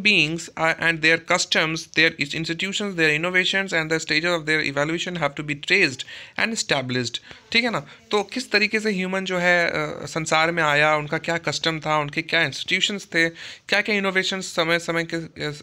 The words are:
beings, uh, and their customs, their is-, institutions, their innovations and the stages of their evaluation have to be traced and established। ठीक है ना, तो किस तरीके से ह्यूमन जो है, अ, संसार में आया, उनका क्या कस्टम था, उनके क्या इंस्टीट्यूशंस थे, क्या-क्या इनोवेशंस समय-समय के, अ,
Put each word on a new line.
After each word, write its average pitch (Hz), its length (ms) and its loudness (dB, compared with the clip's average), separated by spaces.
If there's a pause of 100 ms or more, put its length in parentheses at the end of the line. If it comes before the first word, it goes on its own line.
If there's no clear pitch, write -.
beings, 165 380 2
uh, 160 400 0
and 160 200 2
their 160 180 6 (140)
customs, 170 460 2 (100)
their 160 220 4 (100)
is-, 143 140 -4
institutions, 180 640 -4
their 156 240 4
innovations 185 520 0
and 160 200 0
the 160 120 0
stages 165 340 0
of 156 100 -8
their 151 260 0
evaluation 160 480 -2
have 143 180 -2
to 147 100 -8
be 147 200 -6
traced 170 340 2 (360)
and 220 220 -2
established। 127 600 -2 (300)
ठीक 233 120 4
है 240 60 0
ना, 151 160 -4 (240)
तो 208 120 2
किस - 280 -8
तरीके 214 300 2
से 214 100 0
ह्यूमन 185 340 -2
जो 185 140 -2
है, 175 280 4
अ, 151 400 -4
संसार 160 460 2
में 170 100 0
आया, 151 340 4
उनका 151 220 -2
क्या 165 200 -2
कस्टम 160 420 -2
था, 156 180 0
उनके 147 240 -2
क्या 165 200 0
इंस्टीट्यूशंस 180 600 -2
थे, 165 240 0
क्या-क्या - 680 -2
इनोवेशंस 190 520 0
समय-समय 165 580 0
के, 165 120 -6
अ, 151 360 -8 (100)